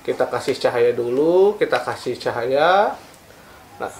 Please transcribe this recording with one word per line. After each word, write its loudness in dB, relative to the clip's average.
Kita -2
kasih -4
cahaya 2
dulu, 2
kita 0
kasih -6
cahaya. 0
Nah, -10